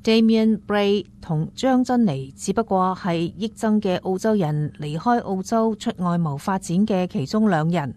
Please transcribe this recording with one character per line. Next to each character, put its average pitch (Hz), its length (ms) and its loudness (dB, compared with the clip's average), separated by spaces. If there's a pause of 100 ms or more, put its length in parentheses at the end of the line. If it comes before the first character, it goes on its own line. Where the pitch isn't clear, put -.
Damien 220 640 4
Bray 202 400 0 (160)
同 156 320 -4
張 254 280 2
珍 247 220 2
妮 135 320 -2
只 - 160 -6
不 226 100 0
過 185 320 0
係 175 400 -2
益 208 140 -6
增 214 320 0
嘅 185 200 0
澳 190 180 -2
洲 220 160 2
人 151 440 -2
離 147 200 -8
開 240 220 0
澳 190 220 -6
洲 226 340 0
出 226 200 -6
外 175 220 -2
謀 151 180 -2
發 190 220 -4
展 190 280 0
嘅 185 200 0
其 170 180 -6
中 214 240 0
兩 160 220 2
人。 147 260 -2